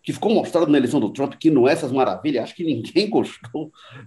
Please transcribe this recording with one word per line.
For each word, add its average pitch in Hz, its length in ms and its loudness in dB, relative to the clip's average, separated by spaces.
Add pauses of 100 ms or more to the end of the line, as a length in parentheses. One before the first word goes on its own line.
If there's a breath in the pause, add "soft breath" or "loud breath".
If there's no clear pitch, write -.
que 156 100 -6
ficou 247 180 -2
mostrado 147 400 2
na 143 60 6
eleição 131 240 2
do 107 80 0
Trump, 139 320 -6
que 160 100 4
não 127 160 4
é 143 60 6
essas 156 180 -2
maravilhas, 123 540 0
acho - 100 -14
que - 80 -10
ninguém 160 460 -2
<laughs> - 0 -
gostou - 640 -4 (340 loud breath)